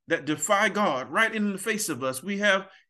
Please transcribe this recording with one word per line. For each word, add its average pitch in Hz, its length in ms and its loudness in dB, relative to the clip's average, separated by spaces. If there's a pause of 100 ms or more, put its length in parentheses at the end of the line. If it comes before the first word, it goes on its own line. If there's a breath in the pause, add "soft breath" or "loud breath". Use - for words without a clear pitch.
that 143 180 -2
defy 196 440 2
God 170 400 0
right 214 240 2
in 208 180 0
the 190 60 -6
face 214 320 -4
of 131 140 -4
us. 131 180 -2
We 196 180 -6
have 196 280 2 (220 loud breath)